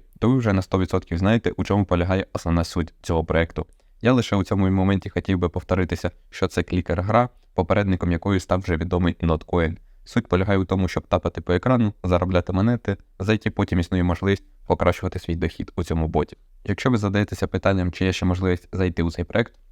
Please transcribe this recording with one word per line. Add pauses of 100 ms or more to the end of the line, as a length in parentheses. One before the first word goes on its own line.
(200)
то
ви
вже
на
сто
відсотків
знаєте,
у
чому
полягає
основна
суть
цього
проєкту. (360)
Я
лише
у
цьому
моменті
хотів
би
повторитися, (180)
що
це
клікер-гра, (240)
попередником
якої
став
вже
відомий
Notcoin. (280)
Суть
полягає
у
тому,
щоб
тапати
по
екрану, (100)
заробляти
монети, (220)
зайти
потім
існує
можливість (240)
покращувати
свій
дохід
у
цьому
боті. (280)
Якщо
ви
задаєтеся
питанням,
чи
є
ще
можливість
зайти
у
цей
проект, (180)